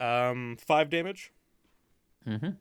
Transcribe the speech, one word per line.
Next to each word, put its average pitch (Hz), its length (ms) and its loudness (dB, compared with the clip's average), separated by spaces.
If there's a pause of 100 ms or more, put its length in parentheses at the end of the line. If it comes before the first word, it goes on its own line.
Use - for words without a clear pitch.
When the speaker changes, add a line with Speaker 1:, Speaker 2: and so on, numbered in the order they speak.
Speaker 1:
um, 123 640 0
five 156 260 4
damage. 170 420 -4 (920)
Speaker 2:
Mm-hmm. 113 240 -4 (100)